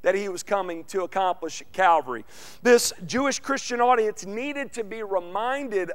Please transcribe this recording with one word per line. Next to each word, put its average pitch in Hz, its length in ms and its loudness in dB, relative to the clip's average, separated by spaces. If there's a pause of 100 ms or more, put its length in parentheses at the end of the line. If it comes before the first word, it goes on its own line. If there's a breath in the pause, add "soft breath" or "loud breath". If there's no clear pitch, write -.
that 180 120 2
he 202 140 -2
was 175 140 -8
coming 180 420 -4
to 190 180 -4
accomplish 175 580 -2
at - 120 -18
Calvary. 147 520 2 (380 loud breath)
This 240 300 8 (140)
Jewish 254 320 0
Christian 247 420 -4
audience 240 460 4
needed 262 480 -6
to 233 100 -6
be 214 180 -10
reminded 196 920 -2